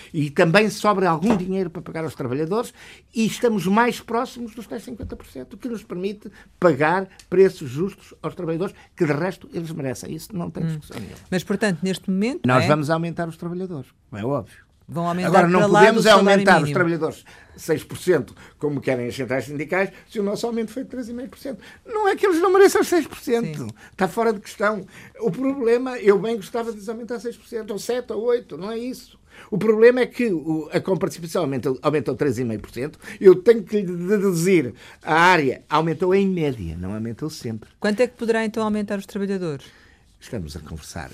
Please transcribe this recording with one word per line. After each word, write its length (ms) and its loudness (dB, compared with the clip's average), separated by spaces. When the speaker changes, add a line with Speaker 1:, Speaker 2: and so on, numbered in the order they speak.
Speaker 1:
e 180 -2
também 380 4
sobra 400 0
algum 280 2
dinheiro 340 -4
para 120 -12
pagar 220 -8
aos 100 -8
trabalhadores 580 -4
e 120 0
estamos 400 0
mais 320 2
próximos 560 -8
dos 120 -16
tais 180 -12
cinquenta 320 -12
por 100 -20
cento, 280 -18
o 20 -18
que 120 -10
nos 140 -8
permite 480 -8
pagar 480 2
preços 400 4
justos 520 -8
aos 120 -8
trabalhadores, 400 -6
que 120 0
de 60 2
resto 400 -4
eles 200 -8
merecem. 420 -8
Isso 220 -14
não 140 -8
tem 140 -8
Speaker 2:
Hum. 40 -2
Speaker 1:
discussão 320 -10
nenhuma. 160 -14
Speaker 2:
Mas, 120 -2
portanto, 400 -2
neste 280 -4
momento, 360 -2
Speaker 1:
Nós 120 4
Speaker 2:
não 60 2
é? 40 0
Speaker 1:
vamos 220 2
aumentar 360 -2
os 120 -10
trabalhadores, 500 -10
é 120 -8
óbvio. 460 -6
Speaker 2:
Vão 180 -4
aumentar 220 -2
Speaker 1:
Agora, 200 6
não 120 4
Speaker 2:
para 80 4
lá 120 6
Speaker 1:
podemos 220 6
Speaker 2:
do 60 4
salário 240 8
Speaker 1:
aumentar 240 6
os 60 4
Speaker 2:
mínimo. 120 -2
Speaker 1:
trabalhadores 500 -2
seis 280 -4
por 120 -14
cento, 380 0
como 220 -4
querem 260 -2
as 80 -6
centrais 300 -4
sindicais, 460 -4
se 80 -10
o 40 0
nosso 240 -4
aumento 260 -4
foi 100 -8
de 80 -12
três 180 -10
e 60 -10
meio 140 -10
por 100 -20
cento. 220 -12
Não 220 0
é 80 2
que 100 0
eles 140 4
não 120 4
mereçam 300 8
os 60 0
seis 180 2
por 120 -16
cento. 420 -4
Speaker 2:
Sim. 80 -8
Speaker 1:
Está 160 -2
fora 240 0
de 80 -6
questão. 440 -4
O 100 0
problema, 680 0
eu 200 6
bem 180 -2
gostava 360 -6
de 60 -12
lhes 100 -16
aumentar 320 -8
seis 160 -10
por 100 -20
cento, 240 -10
ou 80 -6
sete, 340 -6
ou 120 -6
oito, 340 -2
não 140 -10
é 40 -8
isso. 420 -12
O 60 -4
problema 440 8
é 60 2
que 260 -2
o, 400 -2
a 80 2
comparticipação 640 -2
aumentou, 380 -2
aumentou 360 0
três 220 0
e 60 -2
meio 160 -4
por 100 -18
cento, 280 -8
eu 160 10
tenho 260 4
que 180 -2
lhe 160 -4
deduzir, 640 2
a 120 -2
área 560 4
aumentou 440 0
em 140 4
média, 500 -2
não 140 -8
aumentou 380 -8
sempre. 480 -10
Speaker 2:
Quanto 220 -2
é 80 2
que 80 -16
poderá 280 -2
então 180 -4
aumentar 360 -2
os 80 -12
trabalhadores? 580 -6
Speaker 1:
Estamos 360 -10
a 40 -12
conversar. 540 -14